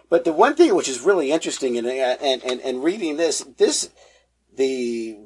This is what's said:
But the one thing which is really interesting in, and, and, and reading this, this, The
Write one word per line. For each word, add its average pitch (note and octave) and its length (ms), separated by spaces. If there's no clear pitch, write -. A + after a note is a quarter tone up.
But E3+ 160
the E3 80
one B3+ 240
thing D#4 180
which D#3+ 140
is B2 120
really D#3+ 300
interesting D3 460
in, A#2 100
and, B2+ 560
and, B2+ 200
and B2+ 200
reading E3+ 360
this, D#3+ 220
this, A#3 320
The A#2+ 680